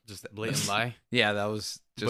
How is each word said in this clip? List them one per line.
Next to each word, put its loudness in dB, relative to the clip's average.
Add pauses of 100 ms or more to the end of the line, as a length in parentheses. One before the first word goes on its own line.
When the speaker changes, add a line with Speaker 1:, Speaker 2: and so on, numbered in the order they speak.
Speaker 1:
just -14
a -12
blatant -2
Speaker 2:
<laughs> -
Speaker 1:
lie? 2 (160)
Speaker 2:
Yeah, 4
that 0
was -4 (160)
just -2